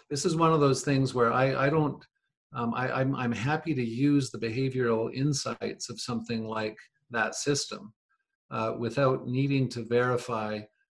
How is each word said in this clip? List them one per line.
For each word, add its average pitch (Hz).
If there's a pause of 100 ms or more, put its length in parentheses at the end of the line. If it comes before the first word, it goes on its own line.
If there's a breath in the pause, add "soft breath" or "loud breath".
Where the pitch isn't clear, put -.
(100)
this 147
is 160
one 160
of 156
those 135
things 135
where 120
I, 131
I 143
don't, 151 (480)
um, 120
I, 127 (100)
I'm, 135
I'm 123
happy 147
to 127
use 131
the 107
behavioral 120
insights 131
of 104
something 113
like 110 (340)
that 110
system, 131 (560)
uh, 113
without 131
needing 135
to 117
verify 117 (360)